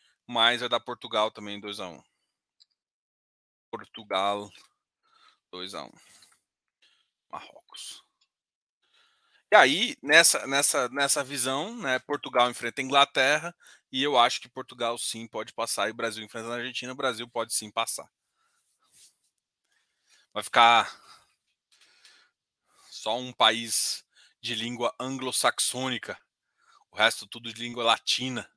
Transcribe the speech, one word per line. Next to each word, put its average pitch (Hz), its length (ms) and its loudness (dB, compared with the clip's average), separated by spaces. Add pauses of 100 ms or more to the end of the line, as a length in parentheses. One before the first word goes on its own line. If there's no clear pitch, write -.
(260)
mas 117 360 2
vai 123 80 -4
dar 120 100 0
Portugal 110 520 -2
também 104 280 -12
dois 104 200 -12
a 92 100 -8
um. 76 120 -18 (1700)
Portugal, 104 800 -6 (1000)
dois 92 240 -12
a 76 80 -10
um. 60 100 -20 (1400)
Marrocos. - 760 -18 (1500)
E 208 60 6
aí, 143 460 6
nessa, 151 440 6
nessa, 139 440 0
nessa 139 340 0
visão, 139 540 -4
né, 147 220 -2
Portugal 127 500 0
enfrenta 120 320 -8
a - 20 -4
Inglaterra, 139 720 2 (340)
e 131 140 -2
eu 143 140 2
acho 120 240 4
que 127 80 -20
Portugal 120 480 -6
sim 113 280 -8
pode 113 280 -10
passar, 113 340 -2
e 110 40 -4
o 110 40 -12
Brasil 113 280 -6
enfrenta 113 260 -12
a 120 60 -6
Argentina, 123 360 -8
o 131 60 -12
Brasil 123 320 -4
pode 117 240 -6
sim 107 180 -6
passar. - 400 -6 (2250)
Vai 104 100 -6
ficar 117 500 6 (2000)
só - 280 -6
um 127 140 -10
país 113 720 0 (380)
de 117 120 -6
língua 117 460 -4
anglo-saxônica, 127 1200 -4 (720)
o - 60 -20
resto 107 280 4
tudo 117 280 -12
de 113 80 -14
língua 120 240 -4
latina, 123 720 0